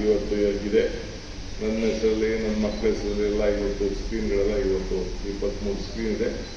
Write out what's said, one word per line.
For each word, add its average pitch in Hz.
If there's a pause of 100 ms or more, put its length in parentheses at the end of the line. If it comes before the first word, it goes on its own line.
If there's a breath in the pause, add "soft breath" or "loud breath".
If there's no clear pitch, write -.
ಇವತ್ತು 104 (300)
ಇದೆ. - (540)
ನನ್ನ 110
ಹೆಸರಲ್ಲಿ, 220
ನನ್ನ 214
ಮಕ್ಕಳ 113
ಹೆಸರಲ್ಲಿ 104
ಎಲ್ಲ 104
ಇವತ್ತು 101
ಸ್ಕ್ರೀನ್‌ಗಳೆಲ್ಲ 104
ಇವತ್ತು 95
ಇಪ್ಪತ್ಮೂರು 104
ಸ್ಕ್ರೀನ್ 113
ಇದೆ, - (280)